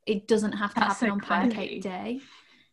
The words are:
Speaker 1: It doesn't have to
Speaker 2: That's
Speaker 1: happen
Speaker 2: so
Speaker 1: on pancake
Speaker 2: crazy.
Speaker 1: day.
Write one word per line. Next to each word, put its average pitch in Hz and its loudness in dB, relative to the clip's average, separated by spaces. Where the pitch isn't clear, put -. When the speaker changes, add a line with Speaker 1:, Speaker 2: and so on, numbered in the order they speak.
Speaker 1:
It 208 -2
doesn't 208 2
have 208 -4
to 226 2
Speaker 2:
That's 202 2
Speaker 1:
happen 233 2
Speaker 2:
so 202 4
Speaker 1:
on 202 -2
pancake 196 2
Speaker 2:
crazy. 190 -6
Speaker 1:
day. 208 -6